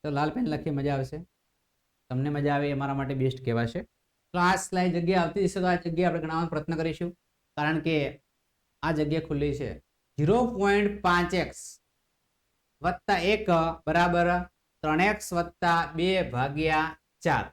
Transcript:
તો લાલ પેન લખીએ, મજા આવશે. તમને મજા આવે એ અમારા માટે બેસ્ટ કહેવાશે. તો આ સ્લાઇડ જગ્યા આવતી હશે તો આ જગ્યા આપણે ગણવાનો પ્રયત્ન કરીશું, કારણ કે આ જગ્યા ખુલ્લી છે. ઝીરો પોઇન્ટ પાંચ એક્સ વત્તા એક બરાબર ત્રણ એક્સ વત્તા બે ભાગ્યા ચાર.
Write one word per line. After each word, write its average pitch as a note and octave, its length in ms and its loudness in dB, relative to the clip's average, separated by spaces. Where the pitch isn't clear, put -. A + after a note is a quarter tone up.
તો D3+ 80 -6
લાલ D3 200 0
પેન B3 160 -2
લખીએ, D3+ 260 -2
મજા C#3 240 -2
આવશે. C3 220 -6
તમને C3+ 200 0
મજા C#3+ 240 0
આવે C#3+ 140 0
એ C#3+ 40 0
અમારા C#3 220 -2
માટે C3+ 200 -2
બેસ્ટ C3 300 0
કહેવાશે. A#2 380 0
તો F3 60 -2
આ F3+ 180 4
સ્લાઇડ F3+ 400 0
જગ્યા F3 260 2
આવતી F3 220 0
હશે F#3 160 -2
તો F3+ 60 0
આ F3 80 4
જગ્યા E3+ 340 0
આપણે E3 120 0
ગણવાનો D#3+ 260 -2
પ્રયત્ન D#3 300 -4
કરીશું, E3 360 -4
કારણ D3+ 240 0
કે D3+ 420 -2
આ D#3+ 100 0
જગ્યા D3+ 280 0
ખુલ્લી C#3+ 380 -2
છે. A2+ 200 -8
ઝીરો A3 280 4
પોઇન્ટ G3+ 560 2
પાંચ F3 320 2
એક્સ - 460 -4
વત્તા F3+ 360 0
એક G#3 280 0
બરાબર F3 580 4
ત્રણ D#3 180 2
એક્સ G#3 320 0
વત્તા E3+ 600 0
બે F3+ 300 0
ભાગ્યા D#3 760 -2
ચાર. C3 320 0